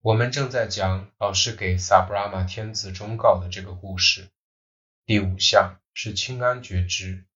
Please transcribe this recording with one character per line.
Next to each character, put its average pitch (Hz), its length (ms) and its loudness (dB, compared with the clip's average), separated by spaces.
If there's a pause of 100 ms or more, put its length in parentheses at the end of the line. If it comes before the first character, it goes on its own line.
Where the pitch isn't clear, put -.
我 110 120 2
们 120 200 2
正 135 180 -2
在 117 160 0
讲 95 500 -2
老 101 140 0
师 107 220 0
给 92 240 0
萨 92 280 4
布 104 80 -6
拉 101 140 -2
玛 95 160 -4
天 107 300 -8
子 98 180 -8
忠 107 240 -8
告 101 240 6
的 90 100 -8
这 92 120 -10
个 92 120 -12
故 95 240 -10
事。 90 320 2 (760)
第 104 140 4
五 92 200 -2
项 92 400 4 (140)
是 104 200 -8
清 123 280 -6
安 123 200 0
觉 90 240 -2
知 92 400 -6 (100)